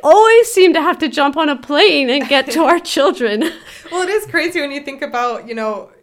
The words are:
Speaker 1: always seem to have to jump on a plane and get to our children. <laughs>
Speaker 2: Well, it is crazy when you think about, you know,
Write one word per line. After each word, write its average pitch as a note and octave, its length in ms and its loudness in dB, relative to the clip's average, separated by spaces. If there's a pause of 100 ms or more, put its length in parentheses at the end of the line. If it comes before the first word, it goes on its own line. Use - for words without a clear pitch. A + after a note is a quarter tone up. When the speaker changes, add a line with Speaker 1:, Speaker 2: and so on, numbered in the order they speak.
Speaker 1:
always A4+ 500 6
seem F#4 220 4
to D#4+ 80 0
have F4 160 -2
to D#4+ 100 -4
jump C#4+ 280 -2
on D#4+ 120 0
a C#4+ 80 -2
plane C#4+ 540 0
and C4+ 180 -2
get C4+ 240 0
to D4+ 100 0
our E4 180 2
children. C4+ 640 -2 (240)
<laughs> - 240 -20
Speaker 2:
Well, F4+ 100 -4
it F#4 80 -4
is G#4+ 160 -4
crazy E4+ 340 -4
when C#4+ 100 -6
you C#4+ 120 -10
think C4+ 180 -14
about, B3 480 -6
you A#3 60 -10
know, G#3+ 360 -8 (120)